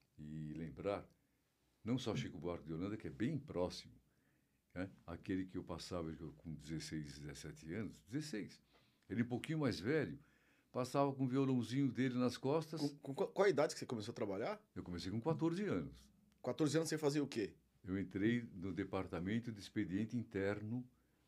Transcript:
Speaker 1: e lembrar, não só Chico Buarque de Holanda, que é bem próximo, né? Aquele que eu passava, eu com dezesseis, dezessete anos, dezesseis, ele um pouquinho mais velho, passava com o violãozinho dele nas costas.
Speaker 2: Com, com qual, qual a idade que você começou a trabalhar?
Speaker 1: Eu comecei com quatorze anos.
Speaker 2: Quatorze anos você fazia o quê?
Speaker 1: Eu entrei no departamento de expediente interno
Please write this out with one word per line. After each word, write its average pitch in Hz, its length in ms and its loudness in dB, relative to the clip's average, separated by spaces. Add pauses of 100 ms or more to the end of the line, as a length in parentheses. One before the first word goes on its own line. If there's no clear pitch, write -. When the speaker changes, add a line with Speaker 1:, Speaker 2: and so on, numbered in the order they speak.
(180)
Speaker 1:
e 76 360 -6
lembrar, 82 520 -4 (800)
não 120 140 2
só 113 180 0
Chico - 240 -2
Buarque 85 260 -2
de 78 60 -6
Holanda, 90 240 -2
que 107 120 -8
é 71 40 -4
bem 80 260 0
próximo, - 560 -2 (800)
né? 92 160 -4 (160)
Aquele 92 400 -2
que 92 120 -8
eu 90 60 -4
passava, 85 480 -4
eu 78 260 -10
com 80 180 -8
dezesseis, 76 640 -6
dezessete 73 540 -10
anos, 104 200 -4 (140)
dezesseis, 113 540 -6 (480)
ele 104 140 2
um 117 40 2
pouquinho 123 320 0
mais 110 200 2
velho, 110 380 0 (540)
passava 135 420 2
com 135 120 2
o - 20 2
violãozinho 131 640 4
dele 123 240 2
nas 123 220 4
costas. 156 440 0
Speaker 2:
Com, 143 160 2
com 139 180 -6
qual, 165 140 0
qual 196 160 4
a 202 40 10
idade 151 240 4
que - 60 -8
você 131 60 -6
começou 113 260 -2
a - 40 -14
trabalhar? 104 460 -2 (140)
Speaker 1:
Eu 92 80 -6
comecei 90 280 -4
com 113 100 0
quatorze 165 420 2
anos. 135 400 -2 (380)
Speaker 2:
Quatorze 139 360 4
anos 165 120 4
você 156 80 2
fazia 151 260 4
o - 40 0
quê? 104 260 -2 (300)
Speaker 1:
Eu 95 160 0
entrei 107 540 2
no 92 200 -4
departamento 95 800 -2
de 104 80 -10
expediente 104 580 -2
interno 107 680 -2 (420)